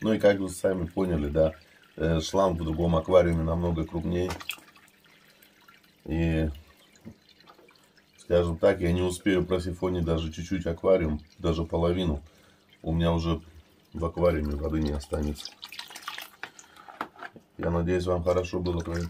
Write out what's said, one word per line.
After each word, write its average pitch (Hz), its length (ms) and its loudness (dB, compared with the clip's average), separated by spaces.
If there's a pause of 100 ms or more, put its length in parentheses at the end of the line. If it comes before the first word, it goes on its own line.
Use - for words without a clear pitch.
Ну 107 140 0
и 98 40 0
как 101 200 6
вы 95 100 -4
сами 90 380 -2
поняли, 82 420 0
да, 80 240 2 (440)
э, 80 240 2
шланг 95 380 0
в 82 60 -6
другом 82 320 2
аквариуме 85 460 4
намного 82 420 0
крупнее. 87 460 -2 (1800)
И, 80 420 0 (1700)
скажем 87 380 2
так, 95 240 4
я 85 120 2
не 90 100 2
успею 90 420 2
просифонить 90 600 -2
даже 80 280 -2
чуть-чуть 85 340 -6
аквариум, 82 540 2 (180)
даже 82 260 0
половину. 85 580 0 (600)
У 80 100 -4
меня 85 200 2
уже 82 300 0 (500)
в 80 120 -6
аквариуме 80 520 0
воды 78 240 -2
не 73 120 0
останется. 73 600 -4 (2000)
Я 90 140 -2
надеюсь, 85 360 0
вам 87 180 0
хорошо 90 340 0
было 87 220 -2
про-, 85 300 -4